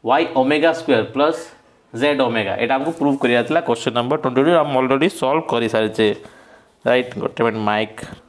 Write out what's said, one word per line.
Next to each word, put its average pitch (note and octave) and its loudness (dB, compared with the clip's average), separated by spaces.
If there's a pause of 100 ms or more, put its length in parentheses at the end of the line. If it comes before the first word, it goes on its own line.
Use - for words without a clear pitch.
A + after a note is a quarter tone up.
ୱାଇ C3+ 2 (120)
ଓମେଗା D3 4
ସ୍କୋୟାର B2 0 (100)
ପ୍ଲସ୍ D3+ 0 (520)
ଜେଡ୍ C3+ 0
ଓମେଗା। A2+ 0
ଏଇଟା A#2 0
ଆମକୁ C#3+ -2
ପ୍ରୁଫ୍ C#3+ 2
କରିବାର A#2+ 2
ଥିଲା D#3+ 2
କୋଶ୍ଚିନ୍ A#2+ -2
ନମ୍ବର B2 0
ଟ୍ୱେଣ୍ଟି C3 0
ଟୁ, E3 4 (100)
ଆମେ C#3+ -2
ଅଲରେଡ଼ି C3+ 2
ସଲ୍ଭ C#3+ -2 (100)
କରିସାରିଛେ, A2 0 (800)
ରାଇଟ୍? B2 0
ଗୋଟେ - -4
ମିନିଟ୍ A2 -2
ମାଇକ୍ G#2+ -2 (300)